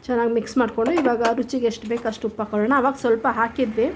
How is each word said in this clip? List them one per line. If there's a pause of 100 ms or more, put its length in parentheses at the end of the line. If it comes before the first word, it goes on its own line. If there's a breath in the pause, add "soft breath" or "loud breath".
ಚೆನ್ನಾಗಿ
ಮಿಕ್ಸ್
ಮಾಡಿಕೊಂಡು
ಇವಾಗ (160)
ರುಚಿಗೆ
ಎಷ್ಟು
ಬೇಕು
ಅಷ್ಟು
ಉಪ್ಪು
ಹಾಕೊಳ್ಳೋಣ.
ಅವಾಗ
ಸ್ವಲ್ಪ (140)
ಹಾಕಿದ್ವಿ (100)